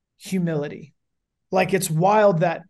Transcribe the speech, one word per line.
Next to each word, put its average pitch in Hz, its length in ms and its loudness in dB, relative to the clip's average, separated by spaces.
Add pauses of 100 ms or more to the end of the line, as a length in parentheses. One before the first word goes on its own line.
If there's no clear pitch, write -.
(180)
humility." 165 800 -6 (560)
Like, 185 200 0
it's 185 200 -2
wild 196 480 4
that 165 300 -2